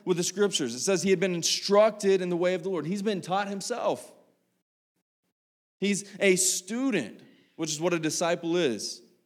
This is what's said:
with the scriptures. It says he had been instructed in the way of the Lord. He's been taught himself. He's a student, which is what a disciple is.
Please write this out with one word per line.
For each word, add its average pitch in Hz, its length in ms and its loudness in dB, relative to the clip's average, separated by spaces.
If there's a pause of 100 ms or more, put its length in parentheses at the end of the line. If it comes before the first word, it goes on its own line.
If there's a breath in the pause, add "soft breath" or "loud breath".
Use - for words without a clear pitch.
with 180 140 0
the 190 60 0
scriptures. 180 500 0
It - 60 -8
says 190 220 0
he 196 60 2
had 185 120 4
been 185 140 0
instructed 202 840 4
in 185 80 -4
the 180 80 0
way 180 160 2
of 175 120 -2
the 190 40 -6
Lord. 170 160 -2
He's 196 160 -4
been 196 220 -2
taught 196 260 -2
himself. 196 640 -4 (1700)
He's 202 260 0 (160 loud breath)
a 196 160 6
student, 214 840 -2 (340 soft breath)
which 160 160 -6
is 151 100 -6
what 170 140 0
a 170 40 2
disciple 170 600 -2
is. 123 420 -2 (260)